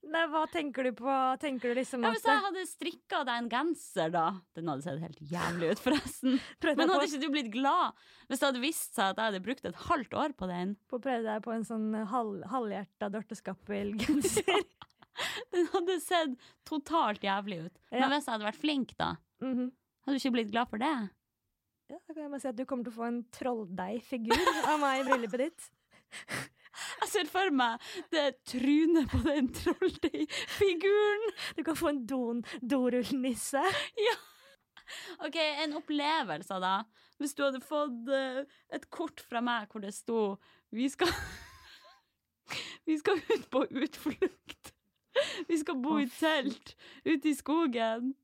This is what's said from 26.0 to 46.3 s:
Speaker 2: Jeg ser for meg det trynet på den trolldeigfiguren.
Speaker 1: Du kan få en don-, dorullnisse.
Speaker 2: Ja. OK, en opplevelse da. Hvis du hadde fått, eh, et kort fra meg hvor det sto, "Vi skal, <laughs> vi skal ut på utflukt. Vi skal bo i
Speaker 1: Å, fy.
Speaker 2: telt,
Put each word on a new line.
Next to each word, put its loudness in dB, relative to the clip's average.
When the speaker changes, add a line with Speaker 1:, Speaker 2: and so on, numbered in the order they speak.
Speaker 2:
Jeg -2
ser 2
for 2
meg 2
det 2
trynet 6
på 2
den 4
trolldeigfiguren. 2
Speaker 1:
Du -4
kan -2
få 2
en -2
don-, -2
dorullnisse. 0
Speaker 2:
Ja. 2
OK, -6
en 0
opplevelse -2
da. 2
Hvis -2
du 0
hadde 2
fått, -2
eh, 0
et -10
kort -8
fra -4
meg -2
hvor -10
det -8
sto, 0
"Vi 0
skal, 2
<laughs> -8
vi 2
skal 2
ut 0
på 4
utflukt. -4
Vi 2
skal -2
bo 2
i 4
Speaker 1:
Å, -6
fy. -16
Speaker 2:
telt, 0